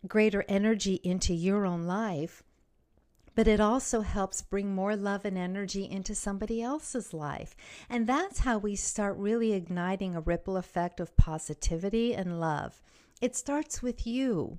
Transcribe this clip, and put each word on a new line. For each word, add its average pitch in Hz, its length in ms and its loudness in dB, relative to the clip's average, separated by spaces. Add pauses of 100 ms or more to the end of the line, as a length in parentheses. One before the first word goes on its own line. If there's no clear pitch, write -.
greater 214 400 4
energy 202 460 2 (100)
into 180 300 2
your 190 300 2
own 175 200 0
life, 180 580 -2 (920)
but 220 100 6
it 214 140 6
also 226 400 2
helps 196 420 -2
bring 196 320 -2
more 196 220 0
love 202 280 -2
and 190 140 -2
energy 190 500 -4
into 196 280 -6
somebody 208 440 -4
else's 254 540 -4
life. 147 400 -6 (340)
And 233 200 0
that's 320 320 0
how 233 180 2
we 208 160 -2
start 202 420 -2
really 220 360 2
igniting 180 640 -2
a 165 40 -2
ripple 170 360 0
effect 175 420 -2
of 170 180 -4
positivity 180 960 2
and 175 280 -2
love. 156 420 -2 (380)
It 247 160 0
starts - 460 -2
with 247 220 -2
you. 233 540 0